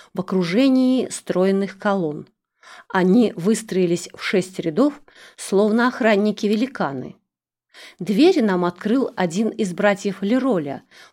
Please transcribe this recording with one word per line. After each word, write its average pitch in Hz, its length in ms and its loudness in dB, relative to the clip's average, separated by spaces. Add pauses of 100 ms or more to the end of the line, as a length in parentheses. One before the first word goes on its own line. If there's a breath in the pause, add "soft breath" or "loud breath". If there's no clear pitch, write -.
(140 soft breath)
в 175 60 -4
окружении 254 880 2
стройных 196 720 -2
колонн. 180 500 -4 (600 loud breath)
Они 190 480 4
выстроились 180 800 -2
в - 80 -16
шесть - 360 -2
рядов, 226 420 0 (360 loud breath)
словно 214 520 2
охранники-великаны. 208 1300 -2 (840 loud breath)
Дверь 247 440 2
нам 185 220 0
открыл 214 520 -2
один 185 320 -2
из 196 240 -4
братьев 196 500 -2
Лероля, 202 600 -2 (280 soft breath)